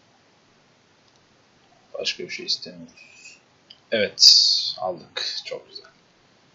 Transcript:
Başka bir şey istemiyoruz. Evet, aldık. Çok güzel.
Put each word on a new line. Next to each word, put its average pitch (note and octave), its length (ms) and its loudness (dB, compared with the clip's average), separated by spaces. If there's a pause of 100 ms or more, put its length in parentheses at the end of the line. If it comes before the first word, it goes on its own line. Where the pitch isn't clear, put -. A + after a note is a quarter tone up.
(1900)
Başka - 280 -8
bir E2+ 80 -12
şey F2+ 160 -12
istemiyoruz. - 920 -12 (540)
Evet, - 520 6 (340)
aldık. - 680 -8
Çok - 240 -12
güzel. - 220 -20 (640)